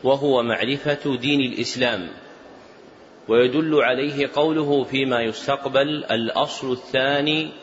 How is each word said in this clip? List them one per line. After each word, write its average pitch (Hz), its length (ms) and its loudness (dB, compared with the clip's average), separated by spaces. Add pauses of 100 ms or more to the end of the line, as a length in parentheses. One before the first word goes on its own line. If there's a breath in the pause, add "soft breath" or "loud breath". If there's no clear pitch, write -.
وهو 135 380 2
معرفة 135 720 -2
دين 139 240 0
الإسلام، 120 680 -2 (1200)
ويدل 127 540 4
عليه 135 520 0
قوله 147 500 2
فيما 131 380 0
يستقبل: 139 880 0
"الأصل 117 640 -2
الثاني 143 760 0 (140)